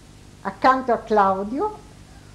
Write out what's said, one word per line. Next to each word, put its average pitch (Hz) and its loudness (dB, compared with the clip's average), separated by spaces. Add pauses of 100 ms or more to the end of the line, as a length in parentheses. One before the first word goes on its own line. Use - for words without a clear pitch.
(420)
Accanto 254 0
a 220 2
Claudio, 214 0 (580)